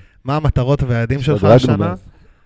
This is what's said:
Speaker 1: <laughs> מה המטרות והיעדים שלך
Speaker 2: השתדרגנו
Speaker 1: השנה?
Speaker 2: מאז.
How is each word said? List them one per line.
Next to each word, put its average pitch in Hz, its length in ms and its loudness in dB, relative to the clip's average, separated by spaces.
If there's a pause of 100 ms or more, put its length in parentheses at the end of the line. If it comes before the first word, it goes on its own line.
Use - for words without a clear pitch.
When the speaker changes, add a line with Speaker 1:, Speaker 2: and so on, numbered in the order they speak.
(120)
Speaker 1:
<laughs> - 120 -20
מה 139 120 -4
המטרות 139 460 -2
והיעדים 120 400 -2
שלך 104 220 0
Speaker 2:
השתדרגנו 104 120 6
Speaker 1:
השנה? 123 200 2
Speaker 2:
מאז. 101 260 -4 (440)